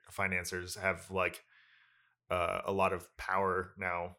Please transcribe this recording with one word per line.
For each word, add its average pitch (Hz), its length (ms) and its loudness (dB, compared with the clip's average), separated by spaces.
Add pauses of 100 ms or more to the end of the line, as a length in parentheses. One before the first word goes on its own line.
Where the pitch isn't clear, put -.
(100)
financiers 90 640 -2
have, 92 360 0
like, 92 340 0 (880)
uh, 90 360 2
a 101 60 2
lot 95 200 4
of 87 240 -6
power 92 600 0
now, 87 400 -2